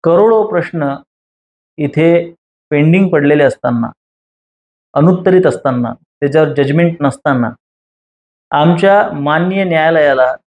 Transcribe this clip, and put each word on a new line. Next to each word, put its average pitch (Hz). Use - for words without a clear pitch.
करोडो 214
प्रश्न 156
इथे 165
पेंडिंग 165
पडलेले 147
असताना, 120
अनुत्तरित 180
असताना, 123
त्याच्यावर 147
जजमेंट 143
नसताना, 131
आमच्या 175
माननीय 165
न्यायालयाला 156